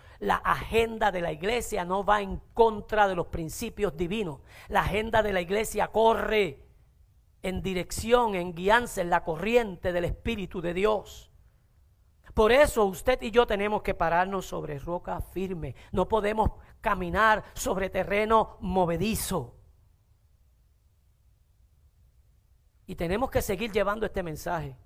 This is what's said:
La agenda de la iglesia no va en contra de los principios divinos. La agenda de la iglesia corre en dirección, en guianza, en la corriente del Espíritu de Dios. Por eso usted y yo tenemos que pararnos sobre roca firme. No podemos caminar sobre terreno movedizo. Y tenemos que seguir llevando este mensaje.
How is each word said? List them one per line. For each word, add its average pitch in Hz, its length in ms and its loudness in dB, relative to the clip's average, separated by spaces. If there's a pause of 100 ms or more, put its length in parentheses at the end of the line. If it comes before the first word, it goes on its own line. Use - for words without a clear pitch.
(200)
La 196 160 2
agenda 220 760 2
de 185 120 -4
la 165 100 -2
iglesia 196 520 -2
no 190 200 -2
va 208 160 4
en 190 160 -6 (180)
contra 214 540 4
de 190 80 0
los 165 120 -2
principios 180 680 -6
divinos. 175 440 -4 (280)
La 196 140 2
agenda 214 420 0
de 208 80 -2
la 185 80 0
iglesia 202 480 -2
corre 208 760 2 (800)
en 185 200 -6
dirección, 208 760 0
en 175 180 -4
guianza, 196 460 2
en 170 100 -2
la 175 140 2
corriente 190 680 0
del 175 120 0
Espíritu 196 560 -4
de 170 140 -4
Dios. 196 580 -2 (1000)
Por 220 180 6
eso 269 320 6
usted 226 380 0
y 240 100 -4
yo 240 140 6
tenemos 214 360 -2
que 196 100 -2
pararnos 180 540 0
sobre 156 320 -8
roca 170 420 -8
firme. 175 540 -8 (160)
No 190 160 0
podemos 214 460 0 (280)
caminar 196 600 2 (120)
sobre 190 360 -2
terreno 208 680 2
movedizo. 180 960 0 (3250)
Y 190 80 -10
tenemos 196 360 -2
que 247 120 0
seguir 202 300 -4
llevando 208 340 -2
este 185 160 -6
mensaje. 151 640 -6